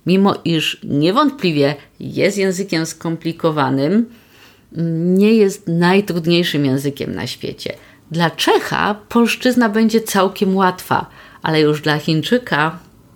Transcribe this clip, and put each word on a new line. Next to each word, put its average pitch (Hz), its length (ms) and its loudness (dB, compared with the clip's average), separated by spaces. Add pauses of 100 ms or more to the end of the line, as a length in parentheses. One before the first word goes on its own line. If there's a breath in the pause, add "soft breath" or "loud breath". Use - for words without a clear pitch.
mimo 190 280 4 (100)
iż 160 400 -2
niewątpliwie 156 920 0 (260 loud breath)
jest 151 380 -2
językiem 185 480 -2
skomplikowanym, 160 1200 -2 (1080 loud breath)
nie 208 180 4
jest 196 320 2
najtrudniejszym 170 1000 2
językiem 139 500 -2
na 92 120 -6
świecie. - 480 -10 (360 loud breath)
Dla 165 200 0
Czecha - 640 0 (140)
polszczyzna 240 600 2
będzie 220 320 2
całkiem 190 560 0
łatwa, 185 500 0 (360 loud breath)
ale 156 180 2
już 151 200 2
dla 151 180 0
Chińczyka 160 800 -2 (380)